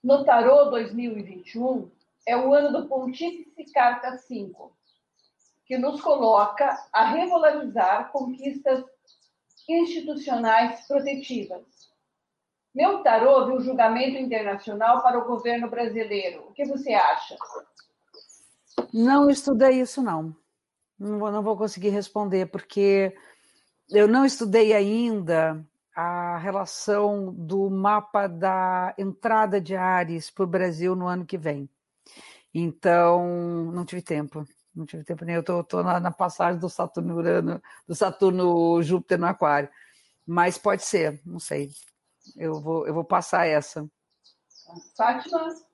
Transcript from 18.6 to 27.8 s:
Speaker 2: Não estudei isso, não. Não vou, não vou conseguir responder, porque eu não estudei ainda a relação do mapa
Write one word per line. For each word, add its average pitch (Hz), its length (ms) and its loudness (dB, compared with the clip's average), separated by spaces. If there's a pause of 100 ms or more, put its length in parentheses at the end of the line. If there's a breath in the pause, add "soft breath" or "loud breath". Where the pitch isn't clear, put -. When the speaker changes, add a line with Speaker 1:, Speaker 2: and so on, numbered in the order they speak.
Speaker 2:
Não 277 380 4
estudei 262 500 4
isso, 254 220 -4
não. 160 320 -4 (640)
Não 208 220 -6
vou, 208 100 -2
não 208 120 -4
vou 208 140 0
conseguir 202 340 -4
responder, 196 560 -2
porque 196 720 0 (720 soft breath)
eu 208 180 8
não 254 160 6
estudei 220 480 4
ainda 196 920 0 (300)
a 175 420 -4
relação 196 960 -2
do 185 380 -4
mapa 202 560 0